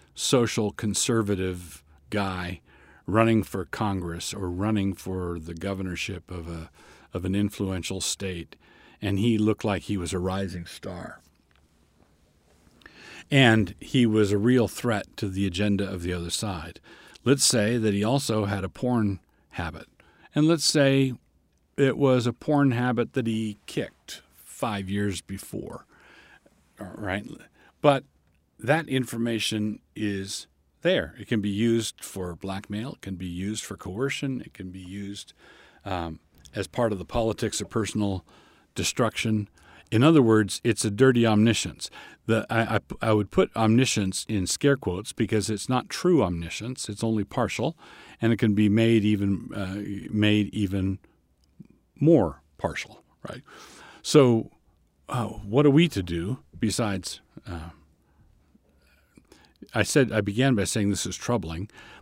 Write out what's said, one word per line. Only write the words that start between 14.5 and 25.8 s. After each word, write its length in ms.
threat 380
to 120
the 180
agenda 420
of 140
the 100
other 160
side. 500
Let's 220
say 320
that 160
he 100
also 420
had 180
a 60
porn 500
habit. 360
And 120
let's 180
say 480
it 200
was 300
a 60
porn 380
habit 420
that 140
he 380
kicked 560
five 540
years 320
before. 640